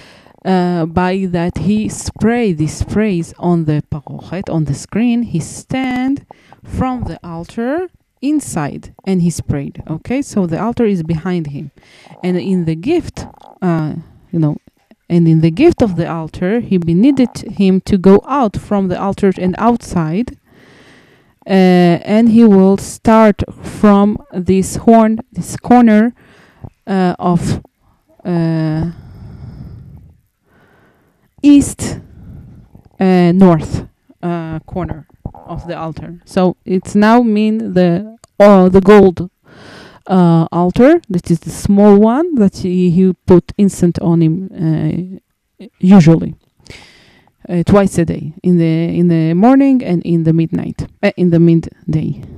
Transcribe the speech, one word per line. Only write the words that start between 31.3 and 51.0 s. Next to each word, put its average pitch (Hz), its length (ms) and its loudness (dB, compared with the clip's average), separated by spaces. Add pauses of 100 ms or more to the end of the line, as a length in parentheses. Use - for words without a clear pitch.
east, - 560 0 (1000)
uh, 180 320 2
north, 175 540 2 (380)
uh, 165 420 -8
corner 160 400 -10 (400)
of 165 220 -14
the 170 100 -10
altar. 160 480 -12
So 185 300 -4 (100)
it's - 300 -6
now 220 260 4
mean 214 520 -2
the, 180 440 0 (220)
uh, 196 300 6
the 190 120 6
gold, 190 480 4 (800)
uh, 170 440 4
altar. 240 580 2
That 180 200 -4
is 170 120 0
the - 100 -12
small 202 480 4
one 269 360 0
that 208 220 0
he, 180 320 0
he 185 240 2 (120)
put 180 320 4
incense 180 420 0
on 170 220 0
him, 165 280 -2 (1120)
uh, 190 60 -20 (140)
usually, 170 540 6 (1120)
uh, 175 160 -2
twice 196 360 2
a 170 60 0
day, 156 280 -8 (100)
in 180 140 2
the, 165 420 0
in 175 80 2
the 165 280 0
morning 262 480 4
and 175 200 -2
in 170 200 -2
the 160 100 2
midnight, 165 540 -4 (160)